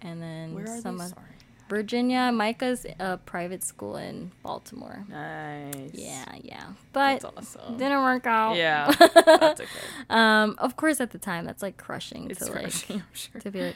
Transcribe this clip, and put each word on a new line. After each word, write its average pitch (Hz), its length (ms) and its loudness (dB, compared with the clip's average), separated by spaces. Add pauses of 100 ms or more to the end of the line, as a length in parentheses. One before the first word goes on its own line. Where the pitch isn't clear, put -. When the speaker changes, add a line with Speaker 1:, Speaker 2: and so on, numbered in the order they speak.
Speaker 1:
and 165 200 -10
then 160 340 -10
Speaker 2:
Where 202 80 -8
are 233 180 -8
Speaker 1:
some 185 160 -8
Speaker 2:
they? 175 60 -8
Speaker 1:
oth-, 175 80 -8
Speaker 2:
Sorry. - 160 -20 (420)
Speaker 1:
Virginia. 247 640 0
mica's 240 540 0 (140)
a 185 180 -4
private 180 460 -8
school - 340 -8
in - 340 -10 (120)
Baltimore. - 680 -12
Speaker 2:
Nice. 147 840 -12
Speaker 1:
Yeah, - 300 -12 (200)
yeah. - 240 -16 (240)
But 277 300 2
Speaker 2:
That's - 40 -10 (300)
awesome. - 220 -12
Speaker 1:
didn't 269 260 2
work 254 240 2
out. 220 280 2
Speaker 2:
Yeah, 156 400 4
Speaker 1:
<laughs> - 40 6
Speaker 2:
that's 320 640 10
okay. - 80 -10 (400)
Speaker 1:
Um, 214 500 6
of 247 160 0
course, 302 260 2
at 233 100 -4
the - 60 -12
time, 170 280 -6
that's, - 180 -10
like, 190 140 -8
crushing - 520 -12
Speaker 2:
It's - 160 -8
Speaker 1:
to, - 60 -6
like, - 120 -6
Speaker 2:
crushing, - 340 -6
<laughs> 185 40 -8
I'm - 120 -12
sure. - 280 -14
Speaker 1:
to 208 100 -10
be 190 120 -4
like, 175 120 -4